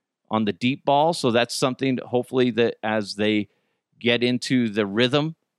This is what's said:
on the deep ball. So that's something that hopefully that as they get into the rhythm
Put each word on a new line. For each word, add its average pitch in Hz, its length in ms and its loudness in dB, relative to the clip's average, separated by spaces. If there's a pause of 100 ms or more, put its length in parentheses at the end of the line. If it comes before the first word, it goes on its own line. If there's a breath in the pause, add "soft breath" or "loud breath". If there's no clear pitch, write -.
(300)
on 110 140 0
the 101 80 -2
deep 127 320 -2
ball. 147 300 2
So 131 160 0
that's 117 240 0
something 131 420 -2
that - 80 -6
hopefully 123 480 0
that 113 300 0
as 107 320 -2
they 107 340 0 (500)
get 117 240 0
into 123 460 0
the 107 160 0
rhythm 127 520 0 (220)